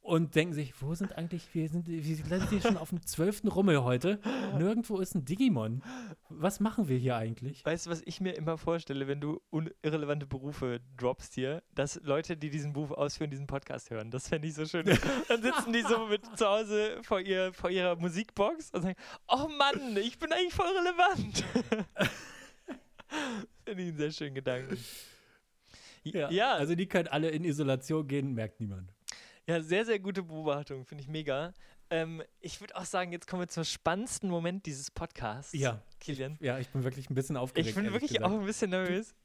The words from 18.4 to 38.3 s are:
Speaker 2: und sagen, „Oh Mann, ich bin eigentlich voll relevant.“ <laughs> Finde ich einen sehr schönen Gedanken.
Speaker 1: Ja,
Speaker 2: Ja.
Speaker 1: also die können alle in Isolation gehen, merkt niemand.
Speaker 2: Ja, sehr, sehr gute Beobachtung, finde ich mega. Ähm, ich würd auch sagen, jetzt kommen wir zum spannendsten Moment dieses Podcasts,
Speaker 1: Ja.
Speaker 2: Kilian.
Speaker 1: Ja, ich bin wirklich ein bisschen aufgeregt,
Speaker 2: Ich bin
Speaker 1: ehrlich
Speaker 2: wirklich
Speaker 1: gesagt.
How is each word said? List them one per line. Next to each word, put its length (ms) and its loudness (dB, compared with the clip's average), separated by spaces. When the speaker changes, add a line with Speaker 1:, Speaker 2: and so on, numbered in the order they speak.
Speaker 2:
und 100 0
sagen, 140 0
„Oh 300 4
Mann, 400 4
ich 220 0
bin 160 -2
eigentlich 180 2
voll 160 2
relevant.“ 760 4
<laughs> 140 2
Finde 160 -6
ich 60 -2
einen 100 -6
sehr 140 0
schönen 220 -6
Gedanken. 420 -2
Speaker 1:
Ja, 260 -2
Speaker 2:
Ja. 240 4
Speaker 1:
also 200 2
die 120 0
können 220 2
alle 220 2
in 140 -2
Isolation 640 0
gehen, 280 0
merkt 260 -4
niemand. 320 -6
Speaker 2:
Ja, 160 2
sehr, 220 2
sehr 140 2
gute 240 -4
Beobachtung, 640 -4
finde 180 -12
ich 60 -12
mega. 440 -2
Ähm, 320 -2
ich 200 -10
würd 160 -14
auch 80 -6
sagen, 280 -2
jetzt 140 -8
kommen 160 -2
wir 60 -4
zum 160 -4
spannendsten 680 0
Moment 360 0
dieses 240 -8
Podcasts, 640 -6
Speaker 1:
Ja. 300 0
Speaker 2:
Kilian. 400 -6
Speaker 1:
Ja, 180 0
ich 100 -6
bin 160 -2
wirklich 260 -4
ein 40 -2
bisschen 220 0
aufgeregt, 320 0
Speaker 2:
Ich 60 -2
bin 100 2
Speaker 1:
ehrlich 180 0
Speaker 2:
wirklich 140 -2
Speaker 1:
gesagt. 180 4